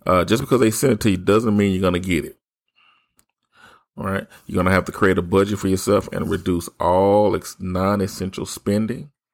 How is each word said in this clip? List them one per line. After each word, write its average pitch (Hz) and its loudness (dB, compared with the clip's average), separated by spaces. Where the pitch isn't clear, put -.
Uh, 90 2
just 113 0
because 135 0
they 113 4
send 131 0
it 104 -2
to 107 2
you 92 0
doesn't 104 2
mean 101 2
you're 92 -2
gonna 90 0
get 87 -2
it. - -18
All 104 -10
right. 98 -6
You're - -6
gonna 92 2
have 90 2
to - -6
create 95 2
a 90 -2
budget 98 2
for 98 -4
yourself 95 2
and 80 -6
reduce 87 -2
all 98 4
ex-, - -10
non-essential 95 -4
spending. - -4